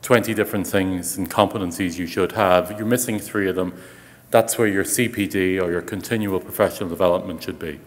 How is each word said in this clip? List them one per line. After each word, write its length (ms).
twenty 320
different 320
things 500
and 140
competencies 680
you 120
should 240
have. 440
You're 80
missing 360
three 280
of 60
them. 200
That's 260
where 80
your 160
C 260
P 200
D 320
or 100
your 100
continual 600
professional 480
development 560
should 160
be. 260